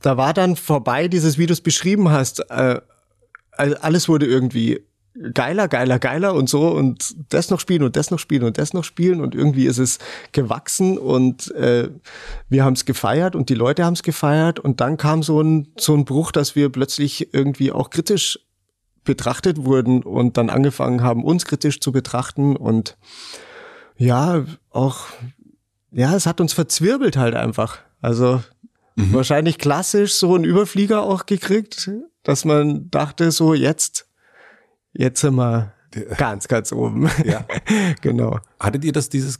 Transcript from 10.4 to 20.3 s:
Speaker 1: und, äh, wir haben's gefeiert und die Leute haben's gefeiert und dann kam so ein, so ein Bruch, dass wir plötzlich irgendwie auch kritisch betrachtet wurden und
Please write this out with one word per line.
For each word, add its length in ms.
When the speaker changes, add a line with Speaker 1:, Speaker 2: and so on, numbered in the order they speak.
Speaker 1:
und, 580
äh, 340
wir 160
haben's 220
gefeiert 500
und 140
die 60
Leute 300
haben's 180
gefeiert 560
und 220
dann 160
kam 260
so 180
ein, 360
so 180
ein 100
Bruch, 260
dass 240
wir 140
plötzlich 640
irgendwie 380
auch 180
kritisch 500
betrachtet 640
wurden 380
und 340